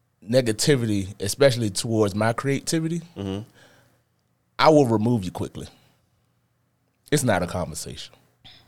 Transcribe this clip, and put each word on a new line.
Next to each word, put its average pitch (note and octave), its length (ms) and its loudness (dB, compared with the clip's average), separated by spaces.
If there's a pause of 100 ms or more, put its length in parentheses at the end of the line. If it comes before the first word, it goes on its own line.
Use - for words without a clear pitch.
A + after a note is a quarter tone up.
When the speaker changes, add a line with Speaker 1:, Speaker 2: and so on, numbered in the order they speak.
(260)
Speaker 1:
negativity, A2 920 0
especially A#2 480 2
towards G#2+ 460 0
my A2 180 0
creativity, D#3+ 680 -4 (160)
Speaker 2:
Mm-hmm. G2 240 -6 (1160)
Speaker 1:
I C#3+ 120 4
will D3 180 8
remove A2+ 380 2
you F2 60 -6
quickly. - 360 -10 (1400)
It's C#3 120 0
not F#2+ 200 0
a F2 40 -4
conversation. - 680 -10 (540)